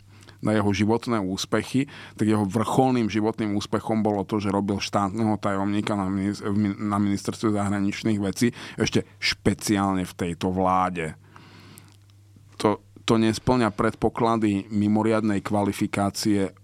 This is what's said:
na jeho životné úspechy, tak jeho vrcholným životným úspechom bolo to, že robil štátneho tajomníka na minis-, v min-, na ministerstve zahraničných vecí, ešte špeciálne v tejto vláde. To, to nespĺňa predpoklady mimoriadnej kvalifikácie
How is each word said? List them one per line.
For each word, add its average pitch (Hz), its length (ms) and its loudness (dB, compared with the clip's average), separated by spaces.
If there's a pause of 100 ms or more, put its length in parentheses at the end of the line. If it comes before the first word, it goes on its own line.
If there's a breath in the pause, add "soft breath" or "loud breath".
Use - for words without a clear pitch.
(420 loud breath)
na 110 160 2
jeho 101 160 2
životné 110 480 0
úspechy, 104 640 -2 (320 loud breath)
tak 110 80 2
jeho 107 160 4
vrcholným 117 640 2
životným 107 480 0
úspechom 107 480 -2
bolo 101 240 0
to, 107 160 -2
že 101 80 -2
robil 101 320 0
štátneho 107 560 0
tajomníka 101 560 -2
na 95 160 -2
minis-, 98 320 -2
v 104 140 -2
min-, 104 260 0
na 104 160 -2
ministerstve 104 560 0
zahraničných 101 640 0
vecí, 101 320 0 (240 loud breath)
ešte - 320 0 (160 loud breath)
špeciálne 98 800 0
v 87 160 -8
tejto 92 320 -2
vláde. 92 640 0 (1400 loud breath)
To, 104 240 0 (240)
to 117 160 4
nespĺňa 113 480 2
predpoklady 110 960 0
mimoriadnej 107 800 2
kvalifikácie 101 1160 0